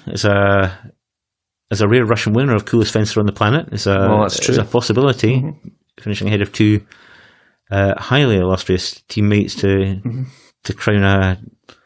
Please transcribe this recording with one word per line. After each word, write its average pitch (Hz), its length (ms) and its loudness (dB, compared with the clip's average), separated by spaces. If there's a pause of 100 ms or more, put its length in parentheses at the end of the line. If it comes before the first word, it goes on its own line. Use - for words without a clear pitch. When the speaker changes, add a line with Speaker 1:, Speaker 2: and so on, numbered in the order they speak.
(140)
Speaker 1:
is - 120 -4
a, 98 520 2 (920)
is 107 100 -2
a 104 60 2
rare 120 180 4
Russian 107 280 -2
winner 127 220 2
of 101 100 -2
coolest 113 280 0
fencer 110 260 0
on 104 60 2
the 101 80 -2
planet. 131 400 0
Is 101 140 -6
a, 98 100 2
Speaker 2:
Well, 104 240 2
that's 101 180 -2
Speaker 1:
is - 160 0
Speaker 2:
true. 113 80 2
Speaker 1:
a 107 40 -8
possibility. 123 760 2
Speaker 2:
Mm-hmm. 151 260 -10 (320)
Speaker 1:
Finishing 101 280 -6
ahead 104 140 0
of 101 100 -6
two, 104 340 2 (840)
uh, 98 260 2
highly 123 400 2
illustrious 92 720 -2
teammates 104 460 0
to, - 120 -2
Speaker 2:
Mm-hmm. 98 560 -2 (400)
Speaker 1:
to - 100 -8
crown 104 300 0
a 95 360 2 (460)